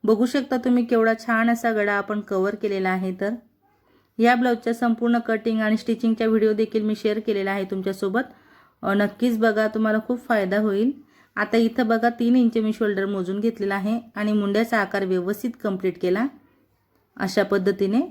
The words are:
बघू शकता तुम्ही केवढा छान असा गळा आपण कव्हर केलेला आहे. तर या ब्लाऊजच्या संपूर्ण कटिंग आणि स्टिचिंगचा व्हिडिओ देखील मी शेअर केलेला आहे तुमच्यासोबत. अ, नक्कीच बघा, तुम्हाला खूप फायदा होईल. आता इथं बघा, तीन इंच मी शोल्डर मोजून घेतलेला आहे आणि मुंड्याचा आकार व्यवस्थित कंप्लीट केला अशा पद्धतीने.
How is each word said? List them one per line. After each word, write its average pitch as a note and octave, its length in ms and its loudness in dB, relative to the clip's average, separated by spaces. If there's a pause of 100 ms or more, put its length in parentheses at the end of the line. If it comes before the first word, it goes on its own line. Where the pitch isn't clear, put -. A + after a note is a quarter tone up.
बघू A3 220 4
शकता B3+ 320 -2
तुम्ही B3 280 2
केवढा A3+ 280 2
छान A3+ 360 0
असा A#3 220 0
गळा G#3 220 0
आपण G3+ 280 -2
कव्हर G3 340 -2
केलेला G3 340 -2
आहे. F#3 320 -2
तर G3+ 80 -2 (880)
या A#3 180 4
ब्लाऊजच्या A#3+ 380 0
संपूर्ण A#3 460 0
कटिंग A3 420 -2
आणि G#3+ 160 2
स्टिचिंगचा A3+ 480 0
व्हिडिओ A3 280 4
देखील G#3+ 300 0
मी G#3+ 120 0
शेअर G#3+ 240 -2
केलेला G3+ 320 -2
आहे G3 140 -2
तुमच्यासोबत. F#3+ 580 -4 (580)
अ, G3 120 -2
नक्कीच G#3 440 0
बघा, G#3+ 300 2
तुम्हाला A3 300 0 (100)
खूप B3 200 -6
फायदा G3+ 320 0
होईल. G#3+ 320 0 (440)
आता G#3+ 220 0
इथं A3+ 300 2
बघा, A3+ 220 2
तीन A#3 260 2
इंच A#3 220 4
मी A3 160 0
शोल्डर G3+ 320 -2
मोजून F#3+ 340 -4
घेतलेला G#3 360 -2
आहे G#3 240 -2 (160)
आणि G#3 180 -2
मुंड्याचा G#3+ 440 0
आकार G3 280 0
व्यवस्थित F#3 460 -2 (120)
कंप्लीट F#3 380 -2
केला F#3+ 240 0 (920)
अशा F#3+ 260 0
पद्धतीने. G3 680 0